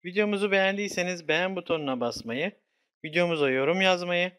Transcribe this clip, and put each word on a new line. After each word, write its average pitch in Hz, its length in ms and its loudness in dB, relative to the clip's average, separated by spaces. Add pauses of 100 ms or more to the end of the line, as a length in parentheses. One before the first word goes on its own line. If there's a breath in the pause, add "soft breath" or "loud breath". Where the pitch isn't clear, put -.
Videomuzu 202 460 0
beğendiyseniz 190 760 0
beğen 180 280 0
butonuna 156 440 -2
basmayı, 120 520 -4 (520)
videomuza 160 460 0
yorum 139 320 2
yazmayı 180 580 0